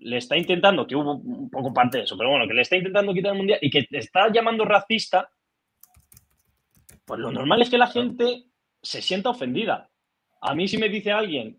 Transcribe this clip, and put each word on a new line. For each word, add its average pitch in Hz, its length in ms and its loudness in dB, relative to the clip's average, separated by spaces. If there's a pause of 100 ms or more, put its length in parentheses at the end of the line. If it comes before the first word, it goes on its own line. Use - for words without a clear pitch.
le 120 180 -6
está 143 180 -2
intentando, 180 500 4
que 131 80 -8
hubo 147 200 -2
un 127 360 -10
poco 131 220 -6
parte 127 260 2
de 104 60 -2
eso, 98 140 -8
pero 120 120 0
bueno, 127 160 2
que 110 60 -4
le 120 80 2
está 180 160 2
intentando 190 380 0
quitar 196 180 -2
el 196 60 -2
Mundial 196 240 2
y 147 80 0
que 143 140 2
te - 140 -8
está 208 320 2
llamando 226 360 0
racista, 196 640 0 (1800)
pues 113 140 -8
lo 113 120 -6
normal 151 300 2
es 240 80 2
que 247 80 2
la 240 80 6
gente 240 580 -2 (380)
se - 180 -8
sienta 190 300 -2
ofendida. 147 580 -4 (540)
A - 120 -2
mí 175 140 0
si 220 80 -2
me 214 140 0
dice 208 200 -4
alguien, 156 480 -4